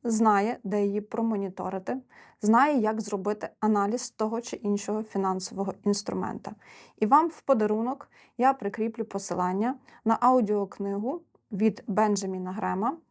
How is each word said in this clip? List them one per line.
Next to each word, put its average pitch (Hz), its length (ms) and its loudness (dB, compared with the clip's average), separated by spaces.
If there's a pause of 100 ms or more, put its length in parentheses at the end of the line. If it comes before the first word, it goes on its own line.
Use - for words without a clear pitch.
знає, 220 600 4
де 202 220 0
її 202 140 -2
промоніторити, 196 960 -4 (440)
знає, 247 380 6
як 214 200 0
зробити 208 480 -4 (120)
аналіз 214 500 0
того 220 300 -2
чи - 160 -10
іншого 208 460 -2
фінансового 190 720 -4 (100)
інструмента. 202 680 -4 (440)
І 220 100 0
вам 302 220 6
в - 120 -10
подарунок 226 720 0 (280)
я 254 140 4
прикріплю 226 520 -4
посилання 196 720 -2 (300)
на 220 160 2
аудіокнигу 208 1040 0 (300)
від 214 340 0
Бенджаміна 190 680 0
Грема 190 440 -2 (140)